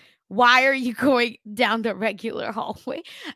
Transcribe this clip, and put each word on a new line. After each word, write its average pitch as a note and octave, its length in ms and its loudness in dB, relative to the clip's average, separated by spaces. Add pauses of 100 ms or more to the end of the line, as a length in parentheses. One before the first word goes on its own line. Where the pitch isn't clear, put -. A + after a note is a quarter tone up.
(280)
Why B3 380 4
are C4+ 80 2
you B3+ 200 -2
<laughs> - 20 -18
going A#3+ 420 2 (160)
down A3+ 300 0
the G#3+ 120 -4
regular G#3+ 560 -6
hallway?" A3+ 520 -10 (320)